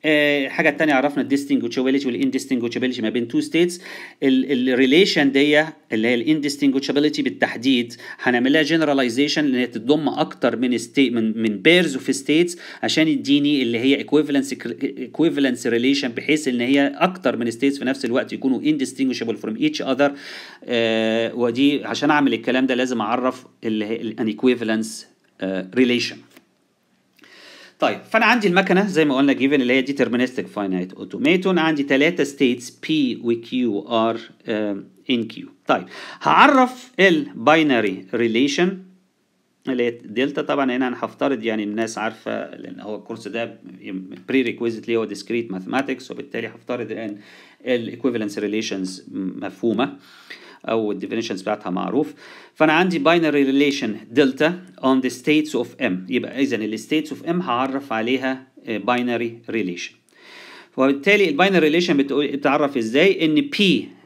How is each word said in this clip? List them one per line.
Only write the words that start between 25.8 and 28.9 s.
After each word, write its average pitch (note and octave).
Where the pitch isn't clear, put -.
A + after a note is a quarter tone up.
طيب A#2
فانا A3+
عندي G#3+
المكنه F#3+
زي D#3